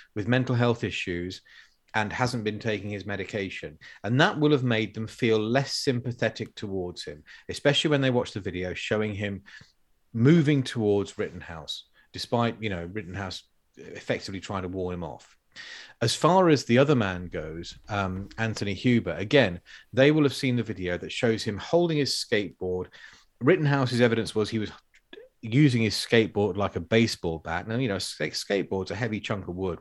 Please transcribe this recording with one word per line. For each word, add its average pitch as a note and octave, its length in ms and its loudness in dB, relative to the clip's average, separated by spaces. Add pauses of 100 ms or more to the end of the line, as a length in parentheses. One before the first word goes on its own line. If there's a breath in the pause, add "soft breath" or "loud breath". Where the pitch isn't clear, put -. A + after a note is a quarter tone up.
(160 loud breath)
with G#2+ 140 -2
mental B2+ 260 2
health A#2+ 300 2
issues F2+ 560 -6 (520 loud breath)
and G#2 200 0
hasn't A#2+ 320 -2
been G#2+ 140 -4
taking G#2 320 -4
his G2 140 -8
medication." G2 720 -6 (280 loud breath)
And B2 160 4
that F#3 180 2
will D3+ 120 4
have C3 120 4
made A2 300 0
them A2 140 -6
feel A2 320 2
less A#2+ 340 0
sympathetic A#2+ 840 -4
towards F#2+ 480 -8
him, D2+ 200 -14 (260 loud breath)
especially D3 400 2
when C#3+ 120 2
they C3 100 2
watched A#2+ 240 0
the A2 40 -6
video F2+ 340 -6
showing G#2+ 420 -2
him G2 260 -6 (720 loud breath)
moving C#3 500 6
towards G#2 540 0
Rittenhouse, E2 720 -10 (240 soft breath)
despite, A#2 480 -2
you A2 80 -4
know, F2 240 -6
Rittenhouse F#2 500 -8 (320)
effectively F#2 640 -8
trying F#2+ 220 -6
to F2+ 80 -6
wall F2+ 220 -6
him F2 120 -8
off. - 320 -14 (640 loud breath)
As A2+ 140 2
far F3 340 6
as C#3+ 160 4
the A#2+ 140 4
other C#3+ 160 4
man F#2 320 0
goes, D#2+ 500 -10 (100)
um, G2 400 -2 (120)
Anthony G#2 340 -4
Huber, A2 400 2
again, G2+ 480 2 (320 loud breath)
they C3+ 160 6
will D#3 140 4
have C3+ 100 2
seen B2+ 220 -2
the A#2 80 0
video F#2 340 -4
that E2+ 140 -10
shows A2+ 320 0
him G2+ 160 -4
holding E3 400 2
his C3 160 -2
skateboard. F#2 720 -2 (520 loud breath)
Rittenhouse's C#3 640 2
evidence A2+ 320 4
was G#2+ 160 0
he A2+ 80 -2
was G#2 140 -4 (720)
using A#2+ 420 4
his G#2+ 100 2
skateboard G#2 640 2
like G2 180 -2
a F#2 40 -4
baseball F2+ 580 2
bat. E2 300 -6
Now, A2+ 100 -4
you C3 100 -2
know, G2 100 -2
a - 20 -6
sk-, - 340 -6
skateboard's - 560 -2
a F2+ 60 -6
heavy G#2+ 240 -4
chunk G2+ 280 -6
of F2 80 -8
wood F2+ 260 -4